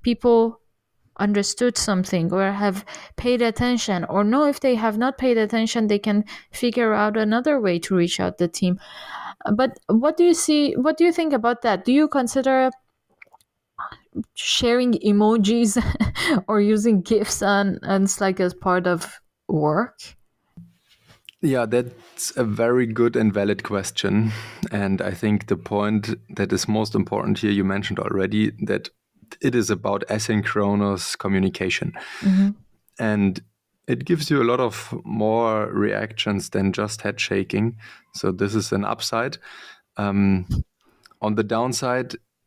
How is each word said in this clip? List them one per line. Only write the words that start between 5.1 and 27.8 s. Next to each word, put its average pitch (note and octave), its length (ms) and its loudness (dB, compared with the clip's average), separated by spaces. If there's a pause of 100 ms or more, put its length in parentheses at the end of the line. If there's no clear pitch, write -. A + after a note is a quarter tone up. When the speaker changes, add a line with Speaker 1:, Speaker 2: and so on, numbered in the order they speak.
Speaker 1:
paid B3+ 180 2
attention, A3 520 0
they G#3 100 2
can G#3 260 0 (280)
figure A#3 420 0
out G#3 220 0
another A#3+ 440 2
way F3+ 200 2
to F#3+ 160 0
reach F3 240 2
out F3+ 180 -4
the F3 80 2
team. F3+ 320 0 (760)
But B3+ 260 0 (100)
what C4+ 280 2
do F4 80 6
you F4 100 6
see, D4 400 2
what D#4 220 0
do E4 80 4
you E4+ 80 6
think D#4+ 200 0
about A#3+ 300 0
that? G3 220 0
Do B3 80 2
you D4 140 6
consider C4 640 2 (1600)
sharing B3 600 2
emojis G#3+ 880 4 (600)
<laughs> - 60 -12
or G#3 120 2
using G#3 420 4
gifs - 400 0
on, G3+ 400 2
on G3 240 2
Slack F#3+ 320 -2
as F3+ 160 0
part F3+ 320 0
of F3 340 -4 (280)
work? D#3 500 0 (1400)
Speaker 2:
Yeah, C3 260 0
that's - 720 -4
a B2+ 80 0
very A#2 420 2
good A2+ 300 2
and A2 160 2
valid G2+ 300 0
question. G2+ 720 -2 (400)
And G2 280 0
I G2 120 -4
think G#2 340 -2
the G2 100 0
point G#2 580 -2 (220)
that F#2+ 160 -2
is - 160 -2
most A2 260 -2
important G#2+ 440 -2
here, G#2 140 0
you G2+ 120 2
mentioned G2 360 -4